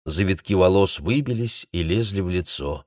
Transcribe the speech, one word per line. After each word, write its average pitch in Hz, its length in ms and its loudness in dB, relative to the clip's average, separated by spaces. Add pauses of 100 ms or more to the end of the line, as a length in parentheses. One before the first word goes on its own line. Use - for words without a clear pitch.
завитки 92 480 -2
волос 95 480 4
выбились 120 720 -2
и 87 100 -2
лезли 98 380 -2
в 90 80 -2
лицо. 71 580 -4